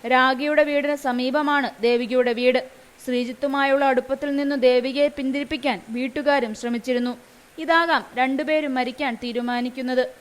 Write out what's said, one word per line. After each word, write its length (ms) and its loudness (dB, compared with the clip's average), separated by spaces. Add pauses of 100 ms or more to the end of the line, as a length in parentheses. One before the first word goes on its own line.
(140)
രാഗയുടെ 540 4
വീടിന് 280 0 (100)
സമീപമാണ് 640 0 (160)
ദേവികയുടെ 540 2
വീട്. 200 4 (440)
ശ്രീജിത്തുമായുള്ള 880 0
അടുപ്പത്തിൽ 380 -2 (100)
നിന്നു 160 0 (120)
ദേവികയെ 480 2
പിന്തിരിപ്പിക്കാൻ 640 -2 (160)
വീട്ടുകാരും 640 -2
ശ്രമിച്ചിരുന്നു. 540 -4 (500)
ഇതാകാം 400 2 (160)
രണ്ടുപേരും 580 0
മരിക്കാൻ 360 -4 (100)
തീരുമാനിക്കുന്നത്. 800 -2 (160)